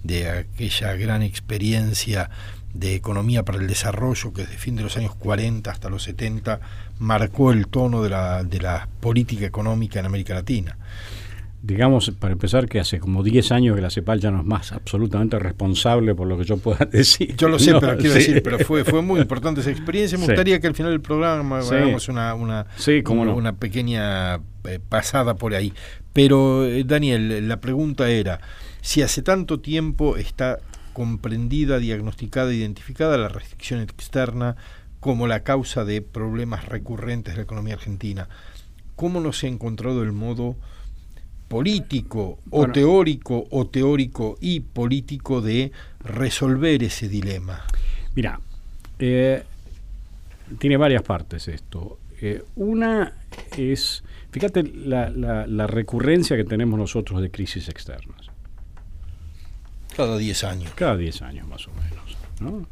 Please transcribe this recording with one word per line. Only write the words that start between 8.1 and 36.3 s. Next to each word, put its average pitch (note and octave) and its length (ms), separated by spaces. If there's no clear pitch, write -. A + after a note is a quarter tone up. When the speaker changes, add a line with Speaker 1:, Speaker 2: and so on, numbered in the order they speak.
Speaker 1:
la, F#2 340
de F2+ 160
la F2+ 260
política A#2 460
económica G#2+ 520
en F#2 80
América G2 280
Latina. F#2 420
Speaker 2:
Digamos, A#2 480
para F#2 140
empezar, A2+ 340
que A2 100
hace F2 220
como F#2 220
diez A2+ 280
años A#2+ 260
que G2 40
la F2+ 80
cepal G2 320
ya G#2 100
no F#2+ 100
es D#2 40
más G#2 280
absolutamente G#2+ 680
responsable G2 760
por F2+ 140
lo F2+ 80
que F2 80
yo G2 140
pueda A2+ 260
<laughs> - 80
decir, D#3+ 440
Speaker 1:
Yo D#3+ 120
lo D#3+ 100
sé, D#3+ 140
Speaker 2:
¿no? D#3 80
Speaker 1:
pero C3 160
quiero D3 160
Speaker 2:
Sí. C3 80
Speaker 1:
decir, C3+ 220
pero A#2+ 160
fue, D3+ 260
fue D#3 160
muy F3+ 220
importante C#3+ 400
esa C#3 80
experiencia. E3+ 480
Me F3 80
Speaker 2:
Sí. B2+ 60
Speaker 1:
gustaría F#3 280
que E3+ 60
al D#3 80
final E3 180
del D#3 80
programa D3+ 600
Speaker 2:
Sí. B2 120
Speaker 1:
hagamos C3+ 360
una, A#2 240
una, A2 320
Speaker 2:
Sí, D3 260
cómo A2+ 200
Speaker 1:
una, A2+ 100
Speaker 2:
no. A#2+ 60
Speaker 1:
una A2+ 160
pequeña, G#2 800
eh, F#2 220
pasada A#2 500
por G#2+ 180
ahí. G2 180
Pero, C3+ 540
eh, B2+ 180
Daniel, A2+ 640
la A2+ 100
pregunta C3 520
era, G2 300
si - 180
hace C3+ 220
tanto F3+ 380
tiempo D3+ 580
está B2+ 400
comprendida, A#2+ 840
diagnosticada, A2+ 760
identificada B2 640
la G#2 100
restricción A2 540
externa A#2+ 760
como A#2+ 280
la A2 140
causa B2+ 440
de G#2 160
problemas A2 720